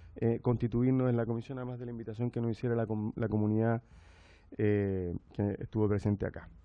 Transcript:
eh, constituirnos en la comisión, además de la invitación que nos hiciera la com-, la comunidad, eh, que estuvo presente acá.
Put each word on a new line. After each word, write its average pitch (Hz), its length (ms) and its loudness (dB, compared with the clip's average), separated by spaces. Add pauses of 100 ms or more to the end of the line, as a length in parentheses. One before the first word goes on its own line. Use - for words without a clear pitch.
(160)
eh, 117 240 0
constituirnos 123 680 2
en 120 80 2
la 117 80 0
comisión, 117 320 -6
además 123 200 -8
de 123 60 -10
la 120 60 -8
invitación 117 400 -4
que 120 100 -4
nos 117 120 0
hiciera 117 220 0
la 113 120 2
com-, 107 300 -2
la 110 120 -2
comunidad, 107 540 2 (760)
eh, 98 580 2 (200)
que 101 260 0
estuvo 107 280 0
presente 104 360 0
acá. - 240 -8 (160)